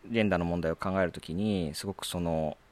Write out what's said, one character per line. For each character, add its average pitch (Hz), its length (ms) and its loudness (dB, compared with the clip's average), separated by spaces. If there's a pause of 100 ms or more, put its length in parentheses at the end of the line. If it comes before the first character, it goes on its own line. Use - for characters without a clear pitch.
(120)
ジ 113 80 2
ェ 107 40 6
ン 104 60 4
ダ 92 80 4
ー - 20 4
の 85 60 2
問 85 160 0
題 82 100 0
を 82 40 -2
考 95 260 0
え 92 40 4
る 82 60 0
と 80 100 -12
き 80 120 -8
に、 92 400 0
す - 140 -8
ご 98 60 -2
く - 120 -10
そ - 140 -4
の 80 380 0 (140)